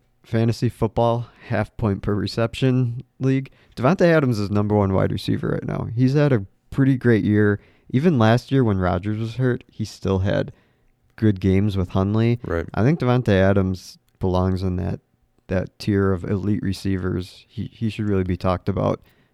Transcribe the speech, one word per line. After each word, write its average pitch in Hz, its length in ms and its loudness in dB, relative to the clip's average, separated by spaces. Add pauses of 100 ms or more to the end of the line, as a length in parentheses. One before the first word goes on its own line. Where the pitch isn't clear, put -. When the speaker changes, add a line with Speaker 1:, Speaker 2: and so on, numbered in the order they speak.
(220)
Speaker 1:
fantasy 117 460 -2
football, 117 580 -2 (220)
half 107 280 -4
point 101 260 -2
per 104 120 -2
reception 120 880 -2 (160)
league, 135 320 -2 (260)
Davante 139 260 2
Adams 151 360 4
is 101 120 -2
number 104 260 2
one 98 160 2
wide 98 200 2
receiver - 380 -4
right - 160 -6
now. 98 280 -6
He's 127 200 2
had 147 180 2
a 104 120 0 (260)
pretty 135 260 2
great 117 280 2
year. 104 360 2 (300)
Even 147 280 2
last 113 340 4
year 135 120 4
when 101 140 2
Rodgers 92 400 -2
was 113 180 -8
hurt, 127 320 -2
he - 160 -10
still 95 360 -2
had 98 320 -2 (640)
good 104 240 2
games 95 360 2
with 92 140 -2
Hundley. 110 540 0
Speaker 2:
Right. 82 300 -4
Speaker 1:
I 98 80 -2
think 151 180 2
Davante 123 300 0
Adams 95 680 2 (200)
belongs 92 440 0
in 92 140 -4
that, 92 240 -6 (480)
that 92 320 -4
tier 98 320 0
of 87 120 -4
elite 101 380 -2
receivers. 95 840 -6
He, - 240 -12
he 113 180 -6
should 104 180 -6
really 95 140 2
be 90 140 -2
talked 92 320 -2
about 98 320 -2 (340)